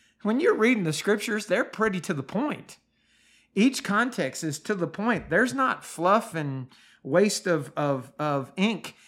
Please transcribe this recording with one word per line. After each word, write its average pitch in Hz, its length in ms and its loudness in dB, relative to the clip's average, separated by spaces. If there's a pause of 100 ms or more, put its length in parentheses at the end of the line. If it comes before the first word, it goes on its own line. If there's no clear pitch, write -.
(240)
When 220 160 0
you're 415 160 4
reading 214 300 4
the 156 80 0
scriptures, 208 520 -2
they're 202 180 0
pretty 202 380 -2
to - 120 -6
the 135 100 -4
point. - 540 -6 (800)
Each 262 280 4
context 202 580 -2
is 151 160 -4
to - 160 -4
the 175 120 -2
point. 202 420 -2
There's 233 240 2
not 269 320 -2
fluff 190 500 2
and 135 320 -4 (360)
waste 185 440 2
of, 156 300 0
of, 143 420 -2
of 143 380 -2
ink 202 380 -2 (120)